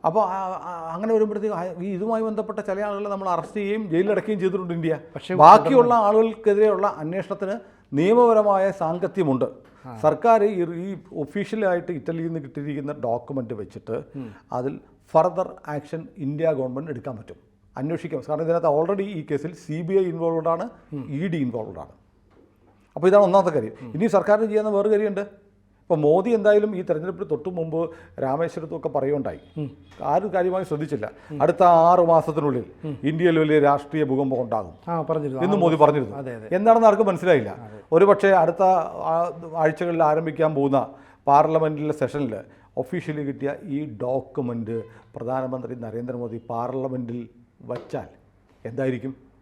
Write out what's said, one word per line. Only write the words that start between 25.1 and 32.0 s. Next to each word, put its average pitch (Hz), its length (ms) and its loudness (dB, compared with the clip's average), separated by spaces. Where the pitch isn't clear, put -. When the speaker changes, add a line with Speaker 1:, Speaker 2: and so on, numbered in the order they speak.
Speaker 1:
ഇപ്പോൾ 160 140 0
മോദി 175 320 4
എന്തായാലും 208 460 4
ഈ 185 60 -6
തെരഞ്ഞെടുപ്പിന് 165 480 -6
തൊട്ട് 151 180 -4
മുമ്പ് 165 420 -4
രാമേശ്വരത്തും 156 540 -4
ഒക്കെ 131 120 -6
പറയുകയുണ്ടായി. 131 500 -2
Speaker 2:
ഉം. 143 120 -6
Speaker 1:
ആരും 175 300 0
കാര്യമായി 185 320 -2
ശ്രദ്ധിച്ചില്ല. 147 460 -6
Speaker 2:
ഉം. 143 100 -2
Speaker 1:
അടുത്ത 170 200 2
ആറ് 175 380 8